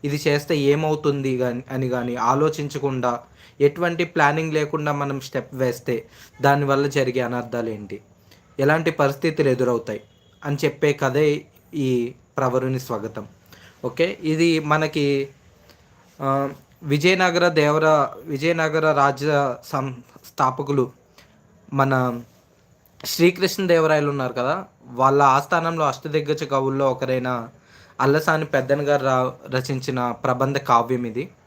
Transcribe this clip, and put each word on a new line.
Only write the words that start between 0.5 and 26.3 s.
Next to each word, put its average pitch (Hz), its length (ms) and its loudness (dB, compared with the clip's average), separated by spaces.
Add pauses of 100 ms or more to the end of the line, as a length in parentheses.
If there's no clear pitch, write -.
ఏమవుతుంది 143 800 0
కానీ 123 320 -2
అని 131 180 -2
కానీ 123 260 -4
ఆలోచించకుండా, 135 1040 -2 (400)
ఎటువంటి 170 440 2
ప్లానింగ్ 156 480 0
లేకుండా 151 400 -2
మనం 143 280 -4
స్టెప్ 131 340 -8
వేస్తే 127 540 -4 (340)
దానివల్ల 139 440 4
జరిగే 131 340 0
అనర్థాలు 120 480 -4
ఏంటి, 104 320 -10 (600)
ఎలాంటి 156 300 2
పరిస్థితులు 147 580 0
ఎదురవుతాయి 120 520 0 (440)
అని 143 200 -4
చెప్పే 147 280 0
కథే 147 520 0 (300)
ఈ 127 400 0 (220)
ప్రవరుని 131 440 0
స్వాగతం. 110 460 -8 (580)
ఓకే, 165 380 -2
ఇది 156 380 2
మనకి, 147 680 0 (920)
ఆ, 139 280 0 (320)
విజయనగర 175 680 2
దేవర-, 151 580 4 (200)
విజయనగర 156 680 0
రాజ్య 139 720 2
సం-, 135 280 -4 (340)
స్థాపకులు 135 640 0 (840)
మన 131 480 0 (840)
శ్రీకృష్ణదేవరాయలు 170 1040 2
ఉన్నారు 131 220 -4
కదా, 139 320 -4 (220)
వాళ్ళ 131 360 2
ఆస్థానంలో 160 640 2
అష్టదిగ్గజ 147 580 -2